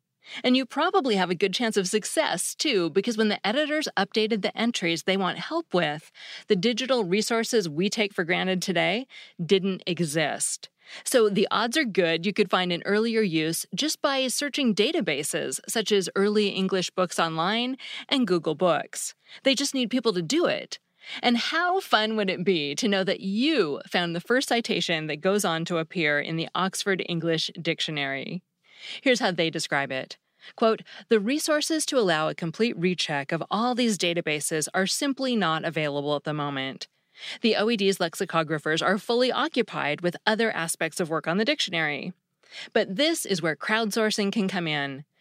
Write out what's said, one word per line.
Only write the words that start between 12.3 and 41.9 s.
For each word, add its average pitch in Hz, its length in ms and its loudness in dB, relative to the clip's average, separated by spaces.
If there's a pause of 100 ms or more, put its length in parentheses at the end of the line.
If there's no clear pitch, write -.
could 196 180 2
find 185 220 2
an 165 120 -4
earlier 220 380 2
use 160 500 0
just 269 300 -4
by 269 240 2
searching 254 480 0
databases 160 920 -2
such 220 240 0
as 190 240 2
Early 208 320 4
English 190 420 0
Books 185 300 -2
Online 190 560 0 (320)
and 262 180 2
Google 165 300 0
Books. - 580 0 (300)
They 269 100 4
just 277 180 -2
need 254 160 0
people 226 240 0
to 180 100 0
do 285 240 2
it. - 340 -4 (420)
And 240 160 4
how 349 400 0
fun 220 380 0
would 208 120 0
it 180 160 -2
be 151 300 2
to 214 140 0
know 196 160 2
that 190 160 -2
you 202 680 0
found 170 280 0
the 175 40 -4
first 247 280 0
citation 175 580 0
that 151 140 -6
goes 196 240 2
on 165 220 0
to 175 120 -2
appear 156 400 0
in 156 160 -4
the 165 220 -4
Oxford 185 520 -2
English 165 520 -2
Dictionary? 151 840 -4 (580)
Here's 247 200 4
how 196 100 2
they 165 180 2
describe 143 440 -2
it. - 240 -8 (400)
Quote, 220 260 2 (260)
"The 220 120 6
resources 302 640 0
to 269 140 2
allow 156 280 2
a 151 60 -4
complete 190 420 -2
recheck 160 540 -2
of 165 180 -2
all 233 280 0
these 226 200 2
databases 160 800 -2
are 190 140 0
simply 262 480 -2
not 160 280 0
available 147 520 -2
at 139 80 -4
the 156 100 -2
moment. 139 540 -4 (540)
The 220 140 4
O 208 120 2
E 240 80 2
D's 196 220 2
lexicographers 160 840 0
are 185 140 2
fully 240 340 0
occupied 170 720 -2
with 175 160 -2 (100)
other 220 260 2
aspects 165 480 -4
of 160 100 -2
work 156 180 -2
on 165 80 2
the 214 80 2
dictionary. 165 720 -2 (580)